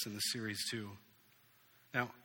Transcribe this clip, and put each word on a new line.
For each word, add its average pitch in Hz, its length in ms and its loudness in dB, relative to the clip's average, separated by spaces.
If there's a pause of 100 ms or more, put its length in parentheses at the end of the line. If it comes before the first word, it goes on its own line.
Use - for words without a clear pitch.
in 107 80 -4
this 101 200 2
series 110 360 0
too. 107 200 -2 (1040)
Now, 123 180 4 (140)